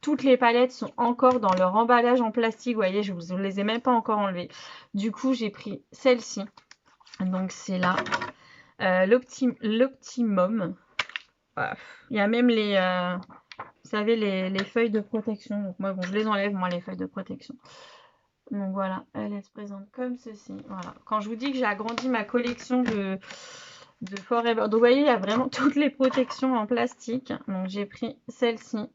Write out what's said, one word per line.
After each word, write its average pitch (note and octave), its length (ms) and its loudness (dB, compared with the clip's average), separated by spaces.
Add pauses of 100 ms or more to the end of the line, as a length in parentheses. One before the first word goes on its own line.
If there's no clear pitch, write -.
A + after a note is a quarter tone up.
Toutes D4 220 -2
les B3+ 140 8
palettes B3 340 4
sont - 260 -8
encore B3 420 2
dans G3+ 140 2
leur F#3 220 2
emballage A#3+ 460 4
en A3 100 0
plastique. A3+ 440 -2
Vous A3 60 0
voyez, F#3+ 220 0
je G3+ 100 -4
vous, E3+ 80 -8
je F3 140 -6
les G3 240 -4
ai G3+ 40 0
même A3 180 -2
pas B3+ 100 2
encore A3+ 280 2
enlevées. F#3+ 300 -4 (440)
Du G#3 180 -2
coup, C4 220 0
j'ai A3+ 160 -2
pris G#3 420 -12
celle-ci. A#3 520 0 (760)
Donc, F#3 320 -2
c'est - 280 -6
là. F#3 180 2 (840)
Euh, F#3 240 4
l'optim-, B3 560 2
l'optimum. G#3+ 1120 0 (840)
Ah, - 180 -4 (340)
il - 60 -8
y G#3 60 0
a G3+ 60 2
même A#3 200 4
les, G#3+ 300 2
euh, F3+ 400 0 (400)
vous - 320 -18
savez, G#3+ 260 2
les, F#3+ 340 0
les F#3+ 140 -2
feuilles A3+ 280 0
de G#3+ 100 0
protection. G#3 600 -6
Donc F#3+ 180 -8
moi, G3 120 -4
bon, F#3+ 120 -6
je F3+ 100 -6
les G#3+ 140 0
enlève, G3+ 260 0
moi, F3+ 160 -2
les F3 100 -2
feuilles F#3 160 -10
de F#3 100 -6
protection. F#3+ 500 -12 (960)
Donc G3 220 -4
voilà, F#3+ 300 -2 (100)
elle, G#3 200 -6
elle G3+ 100 -10
se - 80 -20
présente G3+ 400 -14
comme B3+ 260 -6
ceci. G#3+ 360 -16 (140)
Voilà. F#3 260 -12 (120)
Quand G#3+ 140 -2
je G#3 80 -4
vous A3+ 80 -6
dis B3+ 160 -4
que C4 60 -4
j'ai B3+ 80 0
agrandi A3 420 -4
ma A#3+ 160 0
collection A#3+ 600 0
de, G3 360 0 (840)
de G3 180 -10
Forever. A#3 420 0
Donc G#3 120 0
vous A3+ 60 4
voyez, A#3+ 220 8
il D4 40 4
y D4 40 6
a A#3+ 80 6
vraiment G#3+ 320 0
<laughs> - 0 -
toutes C4+ 260 0
les C#4+ 140 4
protections C4 680 2
en A3 100 2
plastique. A#3+ 680 -4 (140)
Donc F#3+ 200 -4
j'ai G3+ 180 -4
pris - 320 -8 (120)
celle-ci. A#3 480 -2 (180)